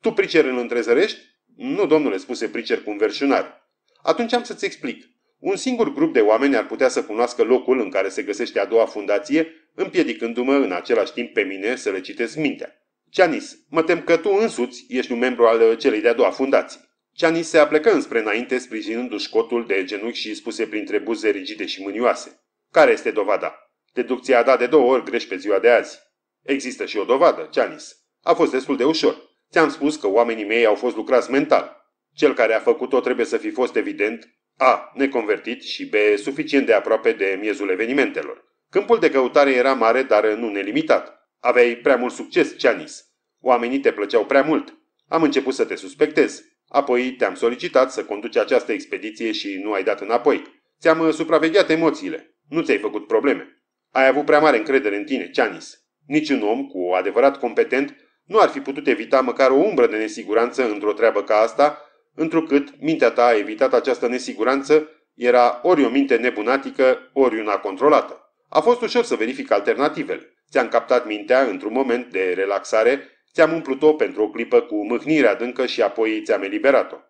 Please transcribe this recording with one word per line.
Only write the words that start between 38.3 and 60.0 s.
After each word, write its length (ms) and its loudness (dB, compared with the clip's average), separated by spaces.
Câmpul 300 2
de 100 4
căutare 420 2
era 220 2
mare, 300 2
dar 240 2
nu 220 -2
nelimitat. 800 -2
Aveai 360 2
prea 200 2
mult 180 -4
succes, 440 -2
Cianis. 460 -2
Oamenii 400 0
te 120 2
plăceau 340 -2
prea 160 2
mult. 360 -2
Am 160 0
început 300 0
să 120 -2
te 100 -8
suspectez. 680 -2
Apoi 440 0
te-am 240 -2
solicitat 560 0
să 120 -8
conduci 340 -6
această 340 0
expediție 600 -8
și 320 -8
nu 100 -4
ai 100 -2
dat 180 -2
înapoi. 400 0
Ți-am, 200 2
uh, 140 2
supravegheat 560 2
emoțiile. 640 -2
Nu 120 -4
ți-ai 160 0
făcut 300 -6
probleme. 560 -2
Ai 160 4
avut 180 2
prea 140 4
mare 180 4
încredere 380 0
în 100 -6
tine, 240 -6
Cianis. 560 -6
Niciun 340 -2
om 240 -2
cu 280 -6
adevărat 460 2
competent 560 -2
nu 140 0
ar 100 6
fi 100 -8
putut 280 -6
evita 340 0
măcar 300 2
o 40 2
umbră 320 4
de 100 -2
nesiguranță 720 -2